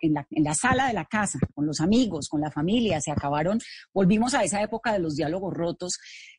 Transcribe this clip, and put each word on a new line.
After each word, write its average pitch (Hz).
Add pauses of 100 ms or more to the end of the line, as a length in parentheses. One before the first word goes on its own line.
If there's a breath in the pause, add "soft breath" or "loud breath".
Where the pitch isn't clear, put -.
en 160
la, 147
en 156
la 147
sala 254
de 233
la 170
casa, 202 (160)
con 147
los 156
amigos, 196
con 147
la 151
familia. 185
Se -
acabaron, 151 (360 loud breath)
volvimos 214
a 233
esa 202
época 220
de 208
los 160
diálogos 160
rotos, 170 (400 loud breath)